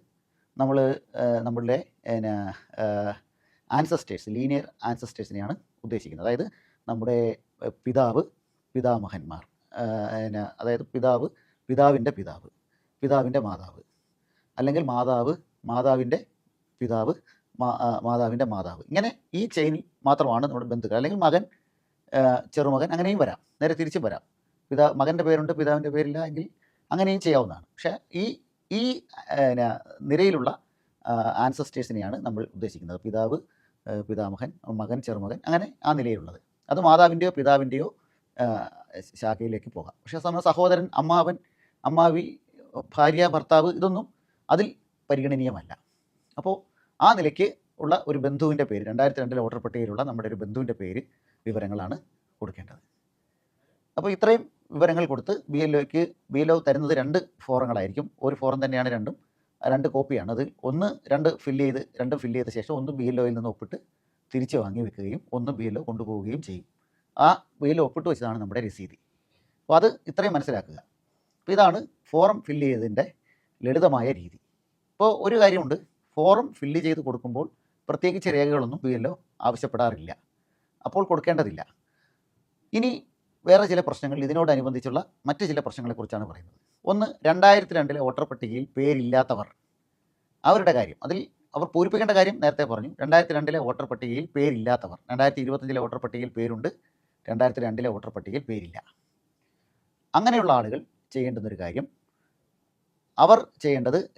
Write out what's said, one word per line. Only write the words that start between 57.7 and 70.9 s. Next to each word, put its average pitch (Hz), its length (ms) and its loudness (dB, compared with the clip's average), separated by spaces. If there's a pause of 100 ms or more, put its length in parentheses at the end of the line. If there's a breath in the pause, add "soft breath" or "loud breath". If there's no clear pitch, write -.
ഒരു 131 160 0
ഫോറം 131 220 0
തന്നെയാണ് 127 320 -2
രണ്ടും, 110 200 -6 (580)
രണ്ട് 135 220 2
കോപ്പിയാണ്. 127 400 -2
അത് 123 80 -2 (260)
ഒന്ന് 175 200 -2 (220)
രണ്ട് 156 180 2 (140)
ഫില്ല് 139 240 -2
ചെയ്ത്, 131 140 -4 (180)
രണ്ടും 127 240 -4
ഫില്ല് 120 160 -4
ചെയ്ത 117 180 -4
ശേഷം 113 220 -6
ഒന്ന് 135 200 -6
ബി 123 120 -2
എൽ 123 120 -2
ഒയിൽ 120 140 0
നിന്ന് 113 160 -6
ഒപ്പിട്ട് - 240 -14 (560)
തിരിച്ചു 131 300 -2
വാങ്ങി 98 240 -6
വെക്കുകയും 101 340 -8 (160)
ഒന്ന് 123 220 -4
ബി 110 100 -6
എൽ 104 100 -4
ഒ - 100 -10
കൊണ്ടുപോവുകയും 110 580 -8
ചെയ്യും. 90 180 -14 (520)
ആ 151 100 6 (340)
ബി 143 120 0
എൽ 165 80 0
ഒ 147 60 2
ഒപ്പിട്ട് 160 240 -8
വെച്ചതാണ് 117 320 -6
നമ്മുടെ 101 240 -6
രസീത്. 98 280 -14 (640)
അപ്പോ 156 180 4
അത് 202 80 8 (240)
ഇത്രയും 196 260 0
മനസ്സിലാക്കുക. 123 400 -6 (640)